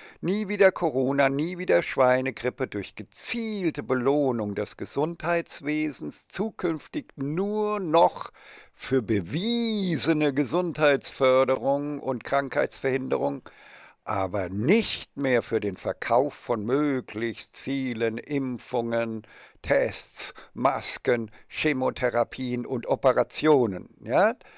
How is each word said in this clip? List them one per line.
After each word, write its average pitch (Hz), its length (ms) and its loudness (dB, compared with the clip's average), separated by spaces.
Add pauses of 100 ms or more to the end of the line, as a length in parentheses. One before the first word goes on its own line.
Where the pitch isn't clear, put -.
(200)
Nie 190 280 -2
wieder 190 220 6
Corona, 139 600 2
nie 160 260 -2
wieder 175 260 2
Schweinegrippe, 127 840 0
durch - 260 -8
gezielte 202 880 -2
Belohnung 123 720 0
des 104 220 -4
Gesundheitswesens, 156 1500 -4
zukünftig 170 880 -6
nur 202 640 -2
noch 170 500 2 (440)
für - 260 0
bewiesene 156 1300 0
Gesundheitsförderung 139 1600 2
und 123 260 -4
Krankheitsverhinderung, 135 1160 0 (640)
aber 95 460 -2
nicht 117 680 0
mehr 131 260 2
für 110 180 0
den 98 180 -4
Verkauf 120 560 0
von 110 320 -4
möglichst 127 880 -2
vielen 117 640 -2
Impfungen, 117 1040 -4 (400)
Tests, - 720 -2 (200)
Masken, 123 760 0 (160)
Chemotherapien 123 1200 -2
und 127 200 -6
Operationen. 123 1000 4 (140)
Ja? 160 320 2 (240)